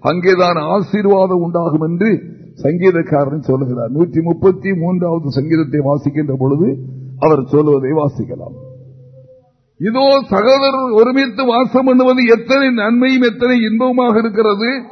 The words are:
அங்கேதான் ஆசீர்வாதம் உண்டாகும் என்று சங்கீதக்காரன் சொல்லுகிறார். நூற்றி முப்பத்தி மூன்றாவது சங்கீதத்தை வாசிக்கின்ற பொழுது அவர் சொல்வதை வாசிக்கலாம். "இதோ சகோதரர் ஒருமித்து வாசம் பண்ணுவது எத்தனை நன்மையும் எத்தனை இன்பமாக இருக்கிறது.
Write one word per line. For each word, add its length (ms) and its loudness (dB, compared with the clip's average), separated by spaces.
அங்கேதான் 640 0
ஆசீர்வாதம் 760 0
உண்டாகும் 420 -2
என்று 240 0
சங்கீதக்காரன் 880 0
சொல்லுகிறார். 440 -2
நூற்றி 320 -2
முப்பத்தி 520 0
மூன்றாவது 560 -2
சங்கீதத்தை 520 -2
வாசிக்கின்ற 560 -2
பொழுது 300 0
அவர் 280 2
சொல்வதை 460 0
வாசிக்கலாம். 640 -4
"இதோ 260 0
சகோதரர் 680 2
ஒருமித்து 500 2
வாசம் 420 2
பண்ணுவது 420 4
எத்தனை 440 2
நன்மையும் 560 2
எத்தனை 320 0
இன்பமாக 560 0
இருக்கிறது. 520 0